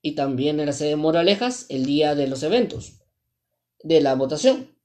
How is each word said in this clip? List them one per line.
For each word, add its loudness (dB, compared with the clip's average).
y -4
también -2
en -2
la -2
sede -2
de 0
Moralejas 0
el -2
día 2
de 0
los -6
eventos, -2
de 4
la 2
votación. 0